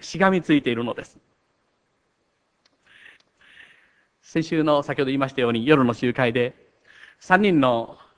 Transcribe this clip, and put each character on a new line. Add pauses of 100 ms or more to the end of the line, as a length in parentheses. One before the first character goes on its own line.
し
が
み
つ
い
て
い
る
の
で
す。 (3000)
先
週
の、
先
ほ
ど
言
い
ま
し
た
よ
う
に、
夜
の
集
会
で、 (640)
三
人
の (200)